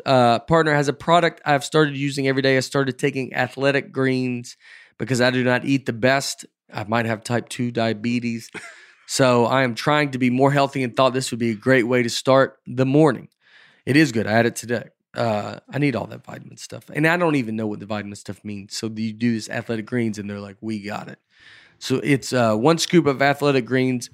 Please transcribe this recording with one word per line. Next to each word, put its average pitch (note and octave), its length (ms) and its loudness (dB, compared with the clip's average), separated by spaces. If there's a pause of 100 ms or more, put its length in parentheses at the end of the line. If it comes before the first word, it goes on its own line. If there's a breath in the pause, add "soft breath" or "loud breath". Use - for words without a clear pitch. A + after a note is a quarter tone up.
uh, A#2+ 360 4
partner D#3+ 340 2
has C#3+ 140 0
a C#3+ 40 2
product E3 520 2
I've C#3+ 200 0
started D3+ 320 2
using C#3 300 -4
every C3+ 160 0
day. C3+ 140 4
I C3 40 2
started C3 380 -2
taking C3+ 360 -4
Athletic C3+ 580 -2
Greens B2+ 640 -2 (420 loud breath)
because A#2 220 0
I B2 100 4
do B2+ 140 0
not B2 200 2
eat C#3 220 0
the B2 60 -2
best. B2+ 520 0 (260)
I A#2 140 -10
might A2+ 220 -2
have A2+ 180 -4
type A#2+ 240 -4
two A#2+ 220 -6
diabetes. A#2 840 -4
<laughs> - 60 -16 (500 loud breath)
So B2 360 4
I B2+ 160 2
am B2 120 -2
trying D3 360 0
to C3 80 -4
be B2+ 100 2
more C3 240 4
healthy C#3 300 0
and A#2+ 120 -4
thought C3 200 2
this C3 160 -4
would B2 100 -6
be A#2 120 0
a - 20 -8
great B2 300 2
way B2 180 2
to A#2 80 -4
start C3 560 2
the B2+ 180 -2
morning. C3+ 460 2 (560 soft breath)
It B2+ 100 2
is D3+ 160 4
good. A2 140 -2
I G2+ 60 -2
had A2+ 120 6
it A#2 100 0
today. A2+ 360 -8 (240)
Uh, G#2+ 460 -4 (120)
I C3+ 60 -4
need C#3+ 180 0
all G2+ 120 -6
that A#2 180 -18
vitamin - 320 -18
stuff. - 340 -18
And D3+ 140 0
I E3 100 2
don't E3 200 0
even A2 200 -4
know A2 100 -4
what G#2 140 -8
the G2+ 60 -16
vitamin G2+ 300 -8
stuff - 280 -14
means. G2+ 320 -12
So A2 180 -8
you A2 200 -6
do A#2 180 -2
this A2 160 -6
Athletic A2+ 380 -8
Greens A2+ 320 -2
and G2+ 100 -10
they're G2+ 120 -10
like, G2+ 200 -16
"We A2 220 -8
got G#2 260 -10
it." - 100 -18 (600 soft breath)
So - 260 -2
it's, C3+ 300 0
uh, A#2 200 2
one C3+ 220 4
scoop D#3+ 300 2
of C3+ 160 0
Athletic C#3 420 2
Greens. B2+ 500 -2